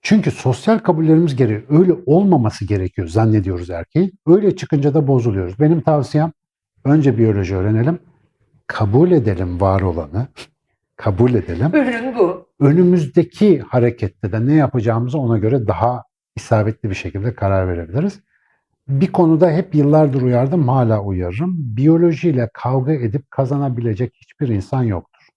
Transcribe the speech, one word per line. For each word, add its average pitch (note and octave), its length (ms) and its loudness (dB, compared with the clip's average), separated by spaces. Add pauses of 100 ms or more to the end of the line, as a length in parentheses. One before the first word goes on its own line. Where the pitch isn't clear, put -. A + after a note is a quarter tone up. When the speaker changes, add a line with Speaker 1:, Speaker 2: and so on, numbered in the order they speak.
Speaker 1:
Çünkü G3+ 280 2
sosyal E3+ 480 -2
kabullerimiz D#3+ 580 2
gereği A2 340 0
öyle F3 220 4 (140)
olmaması D3+ 580 2
gerekiyor F#2 440 -4
zannediyoruz F#2 640 0
erkeğin. D3+ 420 -4 (140)
Öyle F#3+ 300 4
çıkınca C#3+ 380 -2
da D3+ 120 2
bozuluyoruz. G#2+ 540 -2
Benim D#3 200 2
tavsiyem D3+ 520 -2 (520)
önce C3+ 340 2
biyoloji G2 380 0
öğrenelim, A2+ 420 0 (680)
kabul A#2+ 440 2
edelim F#2+ 500 0
var F#2+ 200 2
olanı, F2 460 -4 (680)
kabul A2+ 380 0
edelim. F#2+ 400 -2
Speaker 2:
Ürün B3 440 -2
bu. F#3 280 -2 (140)
Speaker 1:
Önümüzdeki E3+ 1000 2
harekette A#2 720 -2
de A2 140 -2
ne C#3+ 80 2
yapacağımızı B2 640 0
ona A#2 200 0
göre A2 280 0
daha A2 360 -2 (340)
isabetli G#2+ 540 -2
bir F#2+ 40 -4
şekilde G2 400 -8
karar F#2+ 340 -2
verebiliriz. F2+ 520 -6 (680)
Bir C#3 240 -2
konuda E3 380 4
hep D#3 240 -4
yıllardır D3 480 2
uyardım, B2+ 460 0
hala A#2 340 0
uyarırım. G2 540 -4
Biyolojiyle D3 1000 0
kavga C3 380 -4
edip B2 380 -4
kazanabilecek B2 840 -4
hiçbir - 340 -8
insan A2+ 340 -2
yoktur. G2+ 400 -6 (140)